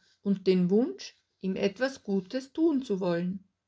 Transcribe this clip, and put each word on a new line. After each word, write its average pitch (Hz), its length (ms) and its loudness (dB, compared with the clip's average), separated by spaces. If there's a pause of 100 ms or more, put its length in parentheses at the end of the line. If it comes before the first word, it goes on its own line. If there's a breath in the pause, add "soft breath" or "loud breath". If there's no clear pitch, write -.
(220 soft breath)
und 196 240 -2
den 185 240 4
Wunsch, 254 440 0 (280)
ihm 190 140 -4
etwas 254 460 -2
Gutes 202 520 -4
tun 320 280 2
zu 202 180 -4
wollen. 180 460 -2 (220)